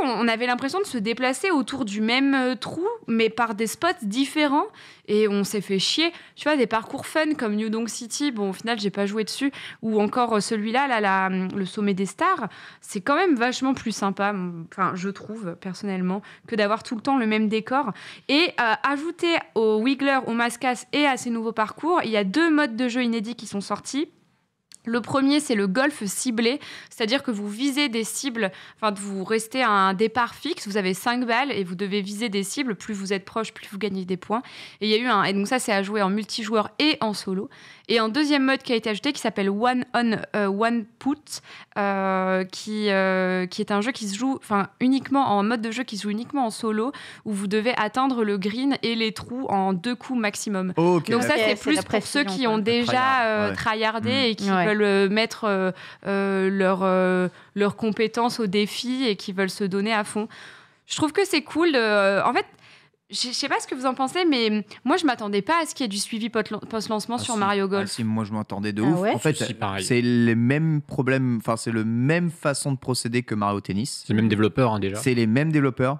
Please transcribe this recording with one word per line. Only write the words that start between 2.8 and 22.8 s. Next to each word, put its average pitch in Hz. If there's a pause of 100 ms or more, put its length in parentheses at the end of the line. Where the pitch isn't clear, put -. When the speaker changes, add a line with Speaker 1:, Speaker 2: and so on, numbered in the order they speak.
Speaker 1:
mais 226
par 226
des 220
spots 269 (140)
différents. 277 (420)
Et 214
on 202
s'est 196
fait 190
chier. 330 (240)
Tu -
vois, 302
des 247
parcours 226
fun 311
comme 214
New 214
Donk 220
City, 240
bon, 208
au -
final, 226
j'ai 202
pas 202
joué 208
dessus, 269 (300)
ou 220
encore, 226
euh, 208
celui-là, 226
là, 240
la, 190
le 185
sommet 202
des 190
stars, 320 (320)
c'est -
quand 285
même 349
vachement 247
plus 240
sympa, 202 (380)
enfin, 180
je 185
trouve, 202
personnellement, 185 (240)
que -
d'avoir 214
tout -
le 220
temps 277
le 233
même 214
décor. 220 (380)
Et, 311 (100)
euh, 226 (100)
ajouté 302 (300)
au 220
Wiggler, 269
au 226
Mascas 233
et 294
à 269
ces 247
nouveaux 226
parcours, 285
il 226
y 220
a 208
deux 294
modes 294
de 254